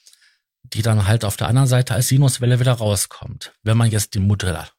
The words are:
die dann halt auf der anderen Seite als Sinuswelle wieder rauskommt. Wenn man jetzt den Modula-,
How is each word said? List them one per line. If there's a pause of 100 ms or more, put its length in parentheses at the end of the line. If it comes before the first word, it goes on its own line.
(640)
die
dann
halt
auf
der
anderen
Seite
als
Sinuswelle
wieder
rauskommt. (100)
Wenn
man
jetzt
den
Modula-, (100)